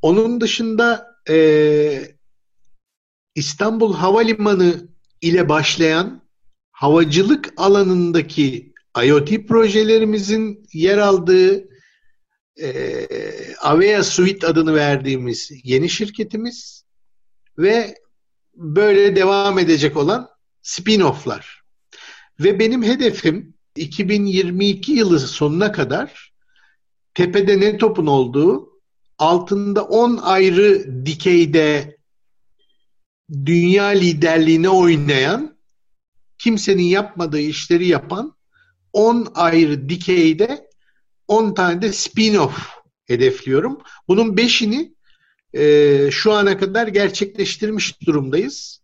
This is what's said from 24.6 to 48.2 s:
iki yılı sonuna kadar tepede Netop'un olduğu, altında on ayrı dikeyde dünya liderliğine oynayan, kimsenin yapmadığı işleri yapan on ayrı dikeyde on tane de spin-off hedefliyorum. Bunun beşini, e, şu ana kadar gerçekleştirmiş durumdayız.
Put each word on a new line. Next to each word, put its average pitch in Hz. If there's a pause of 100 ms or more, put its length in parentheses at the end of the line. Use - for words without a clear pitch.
iki 196
yılı 202
sonuna 160
kadar 165 (800)
tepede 190
Netop'un 208
olduğu, 139 (480)
altında 196
on 233
ayrı 185
dikeyde 151 (1500)
dünya 175
liderliğine 165
oynayan, 165 (800)
kimsenin 202
yapmadığı 175
işleri 160
yapan 185 (560)
on 226
ayrı 165
dikeyde 175 (600)
on 214
tane 180
de 226
spin-off 208 (520)
hedefliyorum. 131 (260)
Bunun 202
beşini, 240 (580)
e, 147 (140)
şu 214
ana 196
kadar 196
gerçekleştirmiş 202
durumdayız. 151